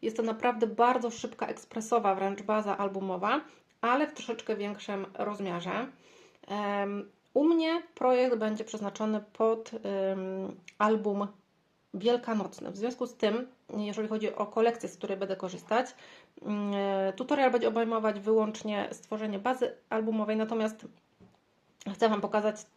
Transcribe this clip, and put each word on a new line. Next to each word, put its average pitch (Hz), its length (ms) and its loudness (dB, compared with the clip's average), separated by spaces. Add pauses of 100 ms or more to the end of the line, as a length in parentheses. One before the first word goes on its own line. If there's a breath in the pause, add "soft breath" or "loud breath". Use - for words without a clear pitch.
jest 220 160 -4
to 233 60 0
naprawdę 226 440 0
bardzo 233 440 4
szybka, - 360 -6
ekspresowa 220 680 0
wręcz 196 260 -2
baza 208 360 0
albumowa, 196 640 0 (400 loud breath)
ale 262 260 4
w 302 60 -8
troszeczkę - 420 -6
większym 202 580 -6
rozmiarze. 202 760 -4 (600 loud breath)
Em, 202 600 -2 (240)
u 277 100 4
mnie 330 400 4 (120)
projekt 254 420 4
będzie 214 260 -2
przeznaczony 214 600 -4 (100)
pod, 226 400 2
em, 190 840 -2 (220)
album 208 500 2 (680)
wielkanocny. 220 800 0
W 196 60 -10
związku 247 300 -4
z - 80 -12
tym, 226 320 0 (300)
jeżeli 208 300 -4
chodzi 214 280 -2
o 208 100 0
kolekcję, 226 440 2
z - 80 -20
której 190 200 -4
będę 190 180 -4
korzystać, 190 600 -2 (460 loud breath)
mm, 208 320 -2 (420)
tutorial 262 360 2
będzie 233 160 2
obejmować 220 520 0
wyłącznie 214 720 0
stworzenie 214 480 -6
bazy 254 360 0 (140)
albumowej, 220 480 0
natomiast 220 480 -2 (1080)
chcę 220 160 4
Wam 208 120 2
pokazać 214 340 0 (220)